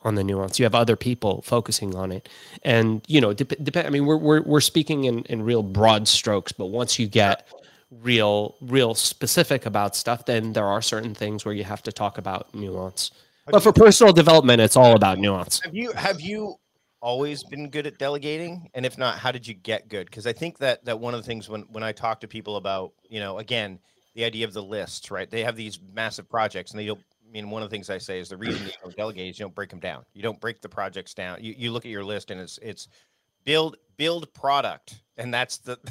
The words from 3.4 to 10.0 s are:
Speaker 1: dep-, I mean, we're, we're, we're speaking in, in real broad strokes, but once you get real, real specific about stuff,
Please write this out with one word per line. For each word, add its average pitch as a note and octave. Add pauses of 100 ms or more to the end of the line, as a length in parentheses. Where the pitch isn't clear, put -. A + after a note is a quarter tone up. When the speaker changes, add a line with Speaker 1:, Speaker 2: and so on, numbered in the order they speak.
Speaker 1:
dep-, D3+
I C#3+
mean, C#3+
we're, D#3
we're, D#3
we're D3
speaking D3+
in, A#2+
in A2+
real A#2
broad G#2+
strokes, -
but F#2+
once A#2
you A2+
get G2+ (420)
real, A2
real B2
specific -
about G#2
stuff, -